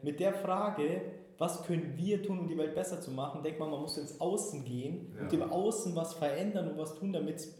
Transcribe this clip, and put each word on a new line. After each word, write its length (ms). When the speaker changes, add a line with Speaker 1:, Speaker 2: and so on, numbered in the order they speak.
Speaker 1:
mit 160
der 160
Frage, 680
was 260
können 320
wir 260
tun, 180
um 80
die 100
Welt 160
besser 260
zu 120
machen, 300
denkt 180
man, 100
man 100
muss 160
ins 240
Außen 440
gehen 520
Speaker 2:
Ja. 60
Speaker 1:
und 100
im 100
Außen 540
was 180
verändern 580
und 60
was 180
tun, 160
damit's 480